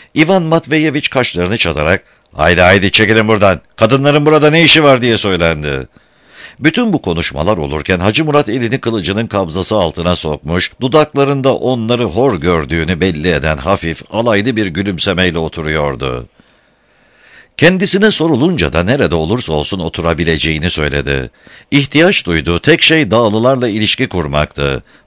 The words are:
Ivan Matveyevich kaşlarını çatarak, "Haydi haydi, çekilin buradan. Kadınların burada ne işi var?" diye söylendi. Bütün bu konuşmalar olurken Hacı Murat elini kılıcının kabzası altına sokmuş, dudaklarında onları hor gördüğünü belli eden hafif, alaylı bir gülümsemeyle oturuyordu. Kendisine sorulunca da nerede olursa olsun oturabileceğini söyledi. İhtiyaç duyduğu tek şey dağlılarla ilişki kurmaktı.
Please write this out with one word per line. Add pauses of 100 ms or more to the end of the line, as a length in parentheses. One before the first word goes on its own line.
(160)
Ivan
Matveyevich
kaşlarını
çatarak, (300)
"Haydi
haydi,
çekilin
buradan. (160)
Kadınların
burada
ne
işi
var?"
diye
söylendi. (720)
Bütün
bu
konuşmalar
olurken
Hacı
Murat
elini
kılıcının
kabzası
altına
sokmuş,
dudaklarında
onları
hor
gördüğünü
belli
eden
hafif,
alaylı
bir
gülümsemeyle
oturuyordu. (1300)
Kendisine
sorulunca
da
nerede
olursa
olsun
oturabileceğini
söyledi. (400)
İhtiyaç
duyduğu
tek
şey
dağlılarla
ilişki
kurmaktı. (240)